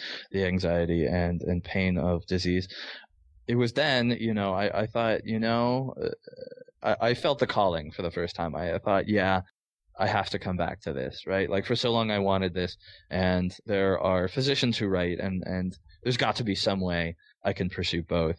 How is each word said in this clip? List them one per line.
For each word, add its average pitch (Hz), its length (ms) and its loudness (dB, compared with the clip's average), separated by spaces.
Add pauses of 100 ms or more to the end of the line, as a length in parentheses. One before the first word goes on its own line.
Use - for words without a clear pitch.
(300)
the 95 140 0
anxiety 85 600 2
and, 87 340 2
and 87 240 -2
pain 92 320 0
of 85 300 0
disease. 90 420 0 (800)
It 120 60 0
was 120 180 2
then, 131 380 2 (100)
you 110 140 0
know, 98 180 2
I, 98 300 0
I 110 40 0
thought, 113 380 0
you 110 160 -2
know, 120 540 0 (880)
uh, 107 160 2
I, 113 80 2
I 120 60 2
felt 143 240 0
the 123 80 4
calling 85 460 2
for 98 100 -8
the 85 80 -2
first 87 260 -4
time. 82 180 -4
I, 82 200 -2
I 101 40 0
thought, 98 300 0
"Yeah, 95 320 2 (580)
I 98 80 2
have 101 240 0
to 98 80 -4
come 92 200 -4
back - 240 -4
to 80 100 -6
this," 65 340 -6
right? 95 220 0
Like, 98 160 0
for 123 100 0
so 117 160 0
long 113 200 2
I 104 80 0
wanted 95 340 2
this, 90 240 -4 (340)
and 90 540 2
there 98 340 2
are 92 300 2
physicians 131 480 0
who 110 100 0
write, 90 320 0
and, 95 280 -2
and 92 300 -4 (260)
there's 123 160 0
got 113 180 2
to 123 80 -2
be 101 100 0
some 98 260 0
way 85 360 0 (260)
I 98 100 0
can 90 180 -2
pursue 85 320 -2
both. 82 360 0